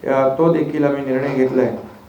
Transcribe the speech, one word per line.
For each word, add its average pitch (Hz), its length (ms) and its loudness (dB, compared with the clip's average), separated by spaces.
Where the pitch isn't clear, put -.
अ, 135 300 2
तो 165 160 4
देखील 151 300 0
आम्ही 139 220 0
निर्णय 131 300 -2
घेतला 127 260 2
आहे. 110 160 -2